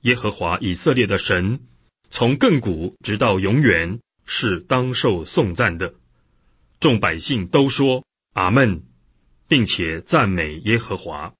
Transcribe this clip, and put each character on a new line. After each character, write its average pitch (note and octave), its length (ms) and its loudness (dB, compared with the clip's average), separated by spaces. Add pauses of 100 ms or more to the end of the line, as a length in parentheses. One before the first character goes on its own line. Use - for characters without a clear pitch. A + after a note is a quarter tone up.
耶 B2 140 2
和 A2 160 -4
华 F2+ 260 -2
以 F2+ 160 -2
色 C3+ 200 0
列 A#2+ 120 2
的 G2 140 0
神， G2 400 0 (500)
从 B2+ 300 0
亘 G3 200 4
古 F2+ 440 -4
直 G#2 160 -4
到 G#2+ 200 2
永 G2+ 220 2
远， F#2 380 2 (260)
是 F#2+ 340 -4
当 B2+ 340 -2
受 F#2 320 -2
颂 G2+ 300 -2
赞 F#2 220 0
的。 E2+ 160 -6 (880)
众 B2 200 4
百 E2+ 180 -2
姓 F#2+ 300 -4
都 C#3 220 2
说 C3 340 0 (300)
：“阿 F#2 180 0
门，” G#2+ 320 2 (640)
并 C3+ 180 4
且 E2 360 -4
赞 C3 280 0
美 D#2 260 -4
耶 G#2 220 0
和 G#2 200 -6
华。 D#2+ 420 -12